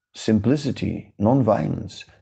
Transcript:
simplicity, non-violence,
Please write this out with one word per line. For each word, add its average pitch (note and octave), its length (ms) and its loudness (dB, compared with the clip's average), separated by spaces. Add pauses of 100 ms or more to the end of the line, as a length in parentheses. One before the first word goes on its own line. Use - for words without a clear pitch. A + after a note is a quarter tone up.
(160)
simplicity, A2 1040 -2
non-violence, A2 840 0 (160)